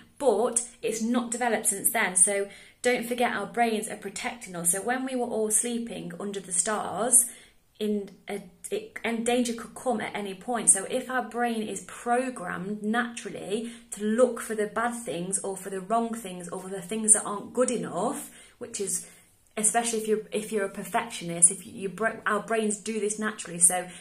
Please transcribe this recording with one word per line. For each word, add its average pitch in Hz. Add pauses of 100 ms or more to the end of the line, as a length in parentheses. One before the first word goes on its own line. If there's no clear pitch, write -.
(180)
but 233 (200)
it's 190
not 233
developed 226
since -
then. 196
So 202 (340)
don't 247
forget 240
our 202
brains 220
are 202
protecting -
us. 170
So 196
when 254
we 262
were 240
all 220
sleeping 214
under 196
the 185
stars, 214 (540)
in 208 (180)
a, 202 (300)
it, -
and 226
danger 240
could -
come 233
at -
any 196
point. 214
So 190
if 247
our 254
brain 233
is 196
programmed 208
naturally 220 (200)
to 202
look 233
for -
the 208
bad 233
things 185
or 196
for 202
the 190
wrong 226
things 180
or 185
for 185
the 196
things 214
that -
aren't -
good 247
enough, 196 (280)
which 233
is, 190 (500)
especially 233
if 214
you're, 214 (100)
if 214
you're 202
a 196
perfectionist, 175
if -
you, -
you 190
bra-, 214
our 202
brains 220
do 220
this 208
naturally, 208
so 180 (140)